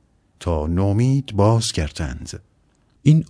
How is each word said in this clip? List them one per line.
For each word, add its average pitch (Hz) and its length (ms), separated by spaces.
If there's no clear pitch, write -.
تا 78 280
نومید 104 680
بازگردند. 101 1040
این - 260